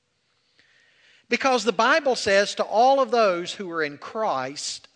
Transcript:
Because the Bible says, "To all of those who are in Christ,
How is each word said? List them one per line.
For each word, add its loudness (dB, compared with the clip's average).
Because 2
the 0
Bible 2
says, 2
"To -2
all 4
of 0
those 0
who -10
are -4
in -4
Christ, -6